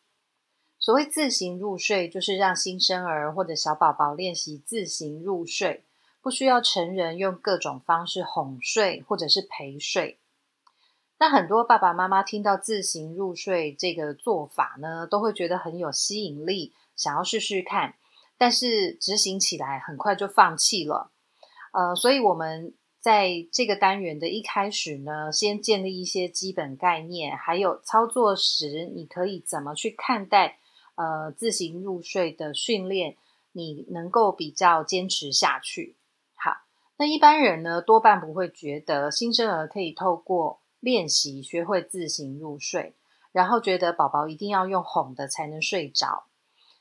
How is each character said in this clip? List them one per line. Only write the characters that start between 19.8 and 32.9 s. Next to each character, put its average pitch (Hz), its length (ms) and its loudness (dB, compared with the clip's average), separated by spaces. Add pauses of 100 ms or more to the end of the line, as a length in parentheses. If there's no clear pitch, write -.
快 202 180 0
就 196 120 -4
放 180 280 6
弃 165 300 2
了。 147 240 -4 (640)
呃， 180 220 2
所 240 160 4
以 277 80 4
我 196 160 6
们 160 400 -8 (240)
在 190 520 4
这 247 140 0
个 202 100 2
单 196 240 4
元 156 200 -6
的 165 100 -4
一 208 140 -4
开 202 260 -2
始 156 300 -6
呢， 151 320 -6
先 208 280 0
建 208 240 0
立 185 160 -6
一 185 60 -8
些 180 240 -2
基 190 240 -6
本 139 240 -8
概 170 240 0
念， 160 340 -8
还 165 200 -2
有 190 260 0
操 226 240 4
作 233 300 2
时 156 580 -2
你 165 140 -10
可 180 180 -4
以 196 140 -6
怎 156 240 -6
么 143 100 -8
去 214 160 -4
看 214 340 -4
待， 190 360 2 (340)
呃， 156 380 -4
自 226 200 -2
行 170 300 -6
入 190 180 -6
睡 170 320 -2
的 151 220 -8
训 196 340 -2
练， 180 300 -2 (360)